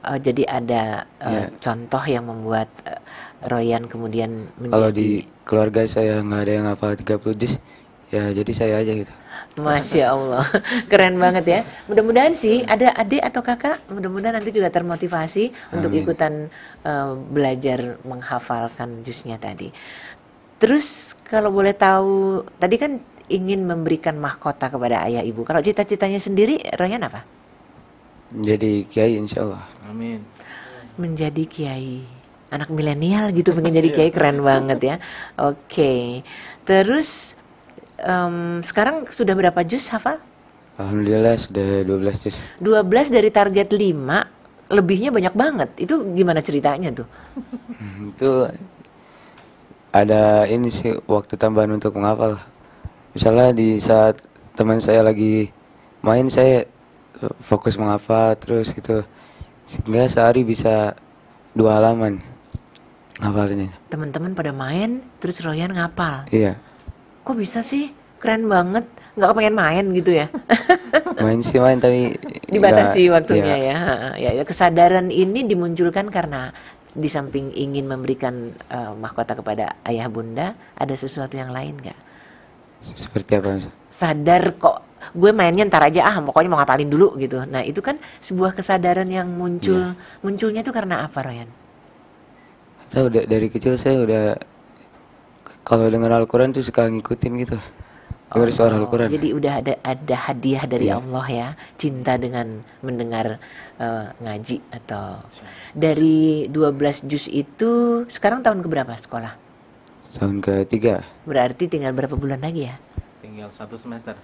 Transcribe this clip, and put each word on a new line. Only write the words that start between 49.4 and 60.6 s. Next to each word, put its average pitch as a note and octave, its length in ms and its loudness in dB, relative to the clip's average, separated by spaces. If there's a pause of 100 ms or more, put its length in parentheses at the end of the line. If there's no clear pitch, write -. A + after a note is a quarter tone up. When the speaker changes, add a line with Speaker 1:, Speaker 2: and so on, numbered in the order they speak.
Speaker 2:
ada G#2+ 560 6
ini A#2+ 160 0
sih, A2+ 400 -4
waktu G#2 320 -2
tambahan G#2+ 320 2
untuk G#2 240 -2
menghafal. G#2+ 400 0 (760)
Misalnya B2 400 6
di A2+ 240 4
saat G#2+ 480 4 (320)
teman A2 240 2
saya A2 240 4
lagi G#2+ 480 2 (480)
main, B2 320 2
saya C3 320 6 (800)
fokus G#2 320 0
menghafal G#2+ 640 2
terus A2+ 320 -2
gitu. A2 320 -4 (640)
Sehingga A#2 400 0
sehari A#2 400 4
bisa A2 480 0 (560)